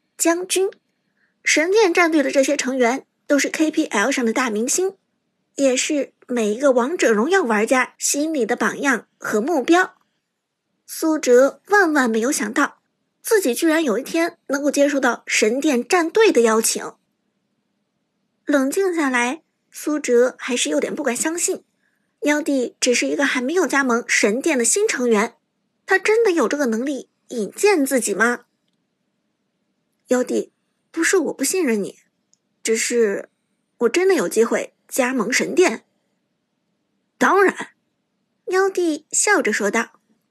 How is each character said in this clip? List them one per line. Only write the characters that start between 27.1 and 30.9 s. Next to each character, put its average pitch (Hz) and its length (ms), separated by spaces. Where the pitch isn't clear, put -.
引 226 240
荐 381 320
自 269 160
己 208 140
吗 233 320
？“妖 247 160
帝， - 300